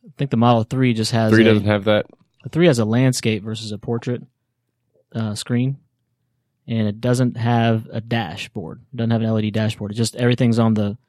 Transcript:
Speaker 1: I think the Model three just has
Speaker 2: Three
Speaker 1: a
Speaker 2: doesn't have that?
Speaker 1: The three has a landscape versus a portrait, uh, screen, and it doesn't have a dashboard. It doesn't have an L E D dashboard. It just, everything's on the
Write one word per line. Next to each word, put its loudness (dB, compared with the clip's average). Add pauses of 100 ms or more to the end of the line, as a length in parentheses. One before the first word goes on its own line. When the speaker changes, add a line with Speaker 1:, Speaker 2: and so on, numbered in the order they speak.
Speaker 1:
I -20
think -2
the 2
Model 2
three 0
just -2
has 2
Speaker 2:
Three 6
Speaker 1:
a 6
Speaker 2:
doesn't 0
have 0
that? 2 (360)
Speaker 1:
The -12
three 2
has 4
a 2
landscape 0
versus -10
a -10
portrait, -6 (920)
uh, -6
screen, -2 (920)
and -2
it -6
doesn't 0
have 2
a -6
dashboard. -8 (100)
It -12
doesn't 0
have 0
an -2
L 0
E 0
D -2
dashboard. -4
It -8
just, -2
everything's 2
on 4
the 0 (120)